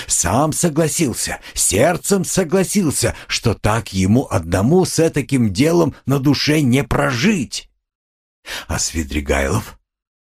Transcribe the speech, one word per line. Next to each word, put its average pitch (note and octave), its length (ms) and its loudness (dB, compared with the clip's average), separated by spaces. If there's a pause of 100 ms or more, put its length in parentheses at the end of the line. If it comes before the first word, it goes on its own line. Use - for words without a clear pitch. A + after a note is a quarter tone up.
сам C3 440 0
согласился, D3+ 880 -2 (140)
сердцем E3 720 0
согласился, F3 880 0 (120)
что - 260 -2
так G#2+ 400 -2
ему F#2+ 360 2
одному G2 560 2
с - 140 -2
этаким C#3 540 0
делом D#3 420 2 (100)
на C#3 140 0
душе D3 420 2
не C3+ 220 2
прожить. C#3+ 840 -2 (1000)
А E2 120 -4
Свидригайлов? C#2+ 1000 -4 (540)